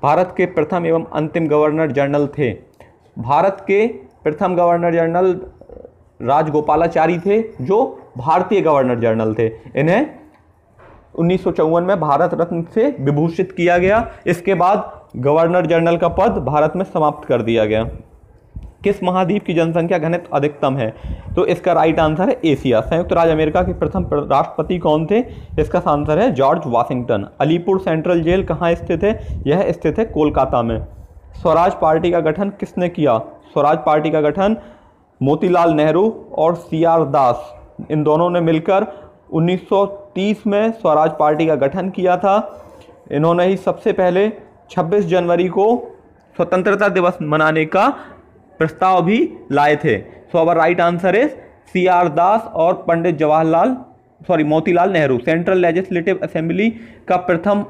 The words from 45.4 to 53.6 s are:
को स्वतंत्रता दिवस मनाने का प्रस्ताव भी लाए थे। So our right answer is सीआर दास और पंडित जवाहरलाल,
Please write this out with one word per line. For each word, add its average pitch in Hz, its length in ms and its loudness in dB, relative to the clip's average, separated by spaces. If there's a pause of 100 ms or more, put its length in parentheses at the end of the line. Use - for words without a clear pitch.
को 208 480 0 (400)
स्वतंत्रता 185 520 0
दिवस 180 340 0
मनाने 156 420 2
का 190 240 0 (720)
प्रस्ताव 175 460 0
भी 233 300 0 (180)
लाए 147 240 4
थे। 120 240 0
So - 360 -8
our 165 180 2
right 170 260 2
answer 175 340 0
is 262 140 2 (440)
सीआर 180 360 2
दास 180 340 2 (120)
और 175 340 0
पंडित 170 280 0
जवाहरलाल, 160 600 2 (500)